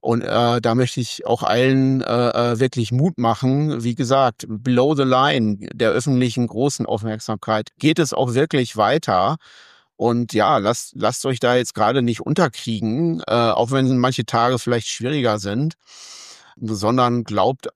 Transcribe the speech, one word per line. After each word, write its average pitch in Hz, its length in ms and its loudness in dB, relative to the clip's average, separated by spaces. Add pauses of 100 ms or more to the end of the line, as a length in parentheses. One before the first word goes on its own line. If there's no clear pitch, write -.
Und, 117 220 0
äh, 120 400 0
da 117 120 2
möchte 127 260 0
ich - 260 -8
auch 117 160 0
allen, 131 580 2
äh, 120 520 0
äh, 110 60 -2
wirklich 123 320 0
Mut 143 280 0
machen. 127 680 0
Wie 117 120 -2
gesagt, 131 520 0
below 123 460 2
the 139 80 0
line 127 560 2 (160)
der 113 160 2
öffentlichen 123 560 0
großen 120 400 -2
Aufmerksamkeit 110 840 -4 (100)
geht 156 200 2
es 151 160 0
auch 123 180 0
wirklich 127 460 0
weiter. 110 580 2 (600)
Und 120 360 0
ja, 170 240 2
lasst, 110 400 -2
lasst 123 300 -2
euch 131 140 -2
da 123 160 2
jetzt 123 180 -2
gerade 113 260 2
nicht 120 220 0
unterkriegen, 135 1040 -2
äh, - 80 0
auch 117 380 2
wenn 131 260 2
manche 123 260 0
Tage 120 340 2
vielleicht 117 300 -2
schwieriger 120 500 -2
sind, 110 360 -2 (840)
sondern 120 680 0
glaubt 104 520 -2